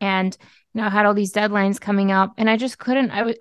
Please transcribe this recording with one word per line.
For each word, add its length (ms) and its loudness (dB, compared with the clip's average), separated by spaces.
and, 340 -2
you 80 -4
know, 60 -2
I 20 -2
had 160 2
all 80 4
these 200 -2
deadlines 460 0
coming 320 0
up 260 2
and 120 2
I 80 4
just 220 -6
couldn't, 320 0
I 120 -2
wa-, 180 -2